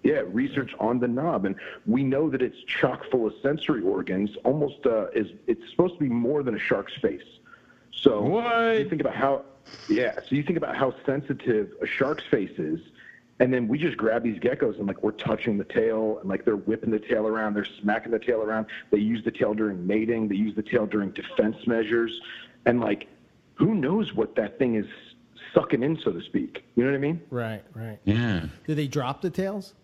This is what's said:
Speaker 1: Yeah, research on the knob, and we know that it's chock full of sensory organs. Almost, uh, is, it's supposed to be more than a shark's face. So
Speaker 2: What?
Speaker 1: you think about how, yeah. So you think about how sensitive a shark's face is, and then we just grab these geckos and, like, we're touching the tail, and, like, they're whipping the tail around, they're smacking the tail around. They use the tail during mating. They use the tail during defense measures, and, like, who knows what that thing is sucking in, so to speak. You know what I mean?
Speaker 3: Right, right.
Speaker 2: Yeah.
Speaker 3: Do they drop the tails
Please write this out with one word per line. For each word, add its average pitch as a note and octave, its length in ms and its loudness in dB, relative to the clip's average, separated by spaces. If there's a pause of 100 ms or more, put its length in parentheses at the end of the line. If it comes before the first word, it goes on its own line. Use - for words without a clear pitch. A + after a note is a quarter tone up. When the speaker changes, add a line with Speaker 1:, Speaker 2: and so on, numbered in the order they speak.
Speaker 1:
Yeah, C#3 260 4
research B2+ 520 -2
on A#2 180 2
the B2 100 2
knob, B2+ 360 0
and G2 100 0 (300)
we B2 180 2
know C#3 280 2
that B2+ 100 -2
it's A#2+ 240 -2
chock - 460 0
full A#2 160 2
of G2+ 160 -2
sensory C#3 400 0
organs. F#2+ 520 0 (100)
Almost, C#3+ 420 2
uh, A2 240 2
is, G#2 160 0 (200)
it's A2+ 140 0 (100)
supposed F3 220 2
to - 80 -14
be C#3 80 2
more A#2+ 340 2
than B2 120 0
a G2+ 40 -4
shark's G2+ 440 -2
face. D2+ 180 0 (720)
So G#2+ 300 4
Speaker 2:
What? A3+ 560 2
Speaker 1:
you G#3 100 -2
think D#3 140 -2
about - 120 -2
how, C3+ 280 0 (480)
yeah. B2 360 2
So C3+ 100 0
you D3 60 2
think E3 140 -2
about D3+ 180 -2
how B2+ 200 0 (100)
sensitive B2+ 760 0
a G#2+ 40 -2
shark's D3 440 -2
face G2+ 280 0
is, D#2+ 220 -2 (600)
and B2+ 120 6
then A#2+ 160 2
we C3 80 2
just D3+ 220 0
grab A2+ 240 2
these A2 160 0
geckos A#2 400 0
and, G2+ 80 -4
like, F#2+ 160 -4
we're G#2+ 100 2
touching A#2 460 0
the G2 60 -2
tail, A2 560 2
and, F#2+ 100 -6
like, G2 160 -2
they're G#2+ 100 4
whipping A2 340 -2
the G#2+ 80 2
tail A2 280 0
around, A2 260 0
they're G2+ 140 -2
smacking G#2+ 440 -2
the A2+ 80 2
tail A2+ 240 0
around. A2 260 -2 (220)
They G#2 100 0
use A2 220 0
the A#2 80 -2
tail A2 220 0
during G2+ 340 -2
mating. A2 420 0
They G2 80 0
use G#2 180 0
the G#2+ 80 -2
tail A2 240 0
during G2+ 240 -2
defense - 560 -2
measures, A2+ 520 0 (460)
and, A#2+ 160 4
like, G#2 260 -2 (500)
who G#3+ 180 4
knows D#3+ 400 0
what G#2+ 220 -2
that G#2 220 -2
thing A#2+ 180 2
is G2+ 100 0 (680)
sucking A#2 300 2
in, D3+ 160 2
so A2 120 0
to E2+ 120 -6
speak. - 420 -4 (100)
You A#2+ 100 6
know C3+ 60 4
what C#3 60 2
I C3+ 40 -2
mean? D#3+ 280 0
Speaker 3:
Right, A2+ 340 -4 (120)
right. A2 300 -10
Speaker 2:
Yeah. G2+ 420 2 (200)
Speaker 3:
Do D#3 80 -2
they D3 140 0
drop C3+ 320 -2
the F#3 80 -2
tails F#3+ 560 -4